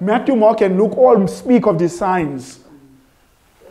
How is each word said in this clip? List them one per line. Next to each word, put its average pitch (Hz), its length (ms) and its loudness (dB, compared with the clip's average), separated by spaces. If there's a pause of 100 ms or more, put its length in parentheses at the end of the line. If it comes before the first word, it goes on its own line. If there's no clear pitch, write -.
Matthew, 233 340 -2
Mark, 226 280 2
and 190 180 0
Luke 220 160 -2
all 240 300 4
speak 233 400 0
of 190 120 0
these 170 200 -4
signs. 156 600 -6 (1120)